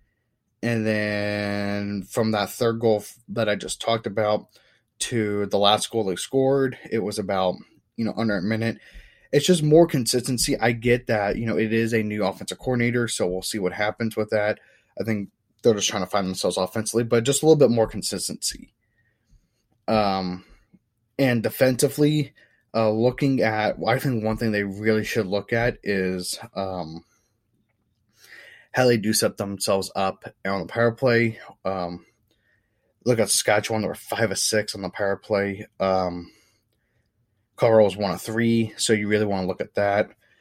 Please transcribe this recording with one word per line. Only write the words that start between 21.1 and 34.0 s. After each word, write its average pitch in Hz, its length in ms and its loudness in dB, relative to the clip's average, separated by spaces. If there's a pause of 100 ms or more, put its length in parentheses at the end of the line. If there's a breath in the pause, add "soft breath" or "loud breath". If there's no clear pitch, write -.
and 123 240 2
defensively, 139 920 2 (420 soft breath)
uh, 110 160 4
looking 123 500 2
at, 107 380 0
well, 98 140 0
I 131 60 0
think 123 240 -2
one 110 140 -2
thing 113 140 -2
they 104 120 0
really 107 400 0
should 101 240 -2
look 101 240 -4
at 120 320 0
is, 92 560 -2 (160)
um, 90 480 -8 (1700 loud breath)
how 131 160 4
they 120 100 6
do 107 160 0
set 107 240 0
themselves 98 580 -2
up 95 300 -2 (200)
on 98 160 -2
the - 60 -8
power 117 240 0
play. 117 480 0 (240 loud breath)
Um, 90 420 -6 (1000 soft breath)
look 117 140 2
at 104 100 2
Saskatchewan, 107 540 0
they 95 40 -2
were 82 80 -6
five 107 360 -2